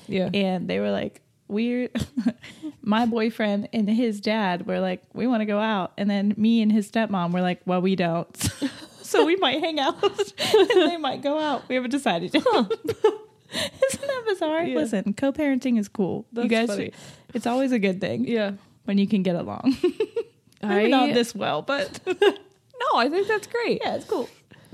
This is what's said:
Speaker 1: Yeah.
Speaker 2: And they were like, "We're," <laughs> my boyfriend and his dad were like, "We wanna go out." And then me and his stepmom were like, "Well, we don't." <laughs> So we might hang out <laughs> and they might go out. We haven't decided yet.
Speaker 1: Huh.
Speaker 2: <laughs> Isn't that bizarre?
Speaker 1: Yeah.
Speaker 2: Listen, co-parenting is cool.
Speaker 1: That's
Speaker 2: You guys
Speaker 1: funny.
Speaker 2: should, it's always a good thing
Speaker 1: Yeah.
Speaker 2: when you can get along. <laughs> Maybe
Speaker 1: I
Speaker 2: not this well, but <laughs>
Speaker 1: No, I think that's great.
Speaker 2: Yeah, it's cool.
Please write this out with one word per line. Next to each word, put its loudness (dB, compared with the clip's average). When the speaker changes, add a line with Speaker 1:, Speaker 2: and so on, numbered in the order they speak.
Speaker 1:
Yeah. -2
Speaker 2:
And 0
they -2
were -2
like, -6
"We're," -2
<laughs> -16
my 2
boyfriend 0
and 0
his 0
dad 0
were 0
like, -2
"We -4
wanna 0
go 0
out." -2
And 0
then 2
me 4
and 4
his 2
stepmom -2
were 0
like, 0
"Well, 2
we 2
don't." -2
<laughs> -2
So 4
we 2
might 2
hang -2
out 0
<laughs> -2
and 4
they -4
might -4
go 0
out. -2
We -2
haven't -2
decided -2
yet. 4
Speaker 1:
Huh. 4
Speaker 2:
<laughs> -4
Isn't -2
that -2
bizarre? 0
Speaker 1:
Yeah. -4
Speaker 2:
Listen, -2
co-parenting 0
is -2
cool. -4
Speaker 1:
That's -4
Speaker 2:
You 2
guys 2
Speaker 1:
funny. -4
Speaker 2:
should, -10
it's -4
always 0
a 4
good 0
thing -2
Speaker 1:
Yeah. -2
Speaker 2:
when 0
you 4
can 2
get 0
along. -2
<laughs> -6
Maybe 2
Speaker 1:
I 4
Speaker 2:
not 4
this 0
well, -4
but -6
<laughs> -12
Speaker 1:
No, 0
I 4
think 0
that's 0
great. -2
Speaker 2:
Yeah, -4
it's -6
cool. -4